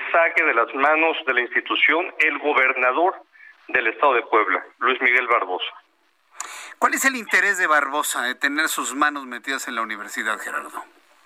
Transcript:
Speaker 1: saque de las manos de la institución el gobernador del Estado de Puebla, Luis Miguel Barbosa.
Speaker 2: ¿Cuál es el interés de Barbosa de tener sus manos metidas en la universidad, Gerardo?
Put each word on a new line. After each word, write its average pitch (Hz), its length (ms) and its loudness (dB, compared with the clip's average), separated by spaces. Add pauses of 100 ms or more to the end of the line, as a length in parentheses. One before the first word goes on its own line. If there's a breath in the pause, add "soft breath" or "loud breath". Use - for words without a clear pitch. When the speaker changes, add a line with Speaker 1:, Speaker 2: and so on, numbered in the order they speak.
(120)
Speaker 1:
saque 165 320 4
de 143 100 2
las 117 220 2
manos 156 400 2 (100)
de 127 80 0
la 123 60 0
institución 143 800 0
el 151 180 2
gobernador 131 800 2 (500 loud breath)
del 120 220 0
Estado 135 260 2
de 113 80 2
Puebla, 92 420 2 (140)
Luis 123 220 0
Miguel 127 260 2
Barbosa. 98 460 -2 (1040 loud breath)
Speaker 2:
¿Cuál 269 160 2
es 262 100 0
el 262 120 0
interés 196 420 0
de 180 80 2
Barbosa 147 560 0
de 123 140 -4
tener 147 320 0
sus 127 260 -6
manos 147 320 -2
metidas 127 400 -8
en 127 80 -8
la 117 80 -2
universidad, 107 560 -6
Gerardo? - 460 -10 (420)